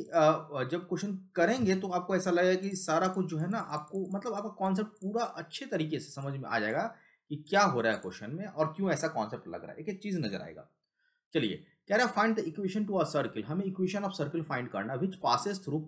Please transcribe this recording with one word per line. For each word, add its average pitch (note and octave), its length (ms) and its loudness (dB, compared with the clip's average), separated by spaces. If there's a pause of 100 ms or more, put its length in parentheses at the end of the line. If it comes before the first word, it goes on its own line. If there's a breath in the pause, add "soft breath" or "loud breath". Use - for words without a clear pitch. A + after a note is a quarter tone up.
अ, D#3 680 4
जब F3 160 -4
क्वेश्चन G3 280 -2 (200)
करेंगे F#3+ 400 4
तो F#3+ 120 0
आपको F3+ 280 0
ऐसा F#3 160 2
लगेगा F#3 300 6
कि G3 140 -4
सारा E3+ 320 2
कुछ F#3 180 0
जो D#3 120 -2
है E3+ 120 0
ना A3 80 -2
आपको, F#3+ 600 -4
मतलब A3 160 -4
आपका G#3 160 -4
कॉन्सेप्ट F#3+ 420 0
पूरा G#3 320 -4
अच्छे E3 420 -8
तरीके D#3 340 -2
से - 120 -12
समझ C#3 280 -6
में B2+ 100 -8
आ A2+ 100 2
जाएगा A2+ 240 0 (460 loud breath)
कि D3 60 -6 (140)
क्या G3 140 6
हो C3+ 180 4
रहा A2 120 4
है G2 60 -2
क्वेश्चन G#2 320 -10
में F3+ 140 -6
और D#3 300 0
क्यों G3 160 0
ऐसा D#3 160 0
कॉन्सेप्ट A2 400 -4
लग F2 160 -8
रहा - 80 -12
है, - 60 -14
एक D#3+ 120 -8
एक A3 140 -6
चीज G3 140 -2
नजर G2 240 -2
आएगा। E2 260 -14 (640)
चलिए A2+ 300 0 (260 loud breath)
कह G3 60 4
रहा A#3+ 120 4
है - 60 -6
find A3 260 2
the F#3+ 140 -2
equation G3+ 360 -2
to F#3 140 2
a - 80 2
circle, C#3 320 -2
हमें F#3 220 -2
equation F#3+ 420 -2
of F#3+ 140 -6
circle D#3 260 -2
find B2 240 -4
करना G#2+ 260 -2
which F#3+ 280 -2
passes F#3+ 400 2
through D#3 220 -2